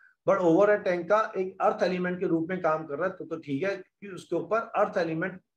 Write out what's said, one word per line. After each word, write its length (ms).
but 100
ओवरहेड 460
tank 240
का 280
एक 240
earth 220
element 380
के 60
रूप 240
में 100
काम 260
कर 120
रहा 100
है 80
तो, 80
तो 120
ठीक 260
है, 80
क्योंकि 380
उसके 280
ऊपर 200
अर्थ 420
element 420